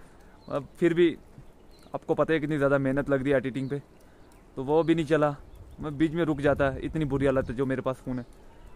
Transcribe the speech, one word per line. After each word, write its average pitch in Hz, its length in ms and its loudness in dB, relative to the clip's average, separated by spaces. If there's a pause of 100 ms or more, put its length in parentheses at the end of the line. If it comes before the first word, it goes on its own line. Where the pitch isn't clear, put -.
(480)
अब 139 280 -6
फिर 170 180 2
भी 170 220 4 (800)
आपको 151 200 -2
पता 147 180 2
है 160 80 4
कितनी 151 160 -2
ज़्यादा 139 220 4
मेहनत 135 320 0
लग 139 120 2
रही 139 100 0
है 135 60 4
editing 131 320 -6
पे, 143 100 -6 (760)
तो 131 80 -6
वो 151 180 4
भी 160 120 4
नहीं 160 120 -2
चला। 147 280 2 (460)
मैं 147 180 -8
बीच 156 140 2
में 170 120 0
रुक 151 160 0
जाता 139 300 2
है, 131 100 -6
इतनी 156 260 -4
बुरी 139 200 0
हालत 131 240 0
है 120 60 -6
जो 135 100 -2
मेरे 131 160 -2
पास 131 140 -4
फ़ोन 127 220 -8
है। 120 60 -10 (520)